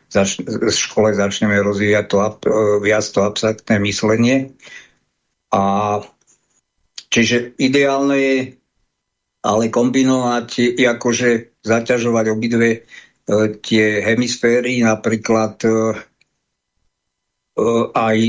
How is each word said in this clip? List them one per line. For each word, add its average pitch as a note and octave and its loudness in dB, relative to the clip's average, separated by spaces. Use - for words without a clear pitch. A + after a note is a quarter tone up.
zač-, G2 -2
škole - 0
začneme G2+ 0
rozvíjať G2+ 0
to G2+ 2
ab-, G#2+ -6
e, G#2 2
viac G#2+ 2
to - -2
abstraktné G#2+ 0
myslenie. A#2 0
A G2+ 0
čiže A#2+ 0
ideálne C#3 2
je C3+ 2
ale A2 2
kombinovať, B2 0
akože A#2+ 0
zaťažovať A#2 0
obidve, A#2 0
e, A2+ -6
tie G#2+ 0
hemisféry, A#2+ 0
napríklad, A2 0
e, A#2 0
e, A2+ 2
aj A2+ 2